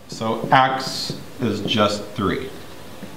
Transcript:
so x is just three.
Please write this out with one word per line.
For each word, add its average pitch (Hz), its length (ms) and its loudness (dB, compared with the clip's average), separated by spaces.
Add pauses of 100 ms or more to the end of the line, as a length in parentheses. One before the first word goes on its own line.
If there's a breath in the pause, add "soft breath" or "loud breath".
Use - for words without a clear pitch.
so 113 420 -2
x - 680 4 (220)
is 101 220 0
just 104 480 2
three. - 400 0 (680)